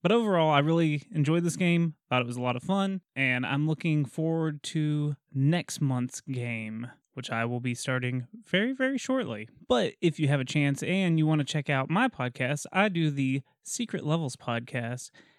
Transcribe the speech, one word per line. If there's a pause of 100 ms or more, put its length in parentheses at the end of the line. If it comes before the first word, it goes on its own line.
But
overall,
I
really
enjoyed
this
game, (140)
thought
it
was
a
lot
of
fun, (140)
and
I'm
looking
forward
to (160)
next
month's
game, (260)
which
I
will
be
starting (180)
very,
very
shortly. (200)
But
if
you
have
a
chance
and
you
want
to
check
out
my
podcast,
I
do
the (200)
Secret
Levels
podcast, (280)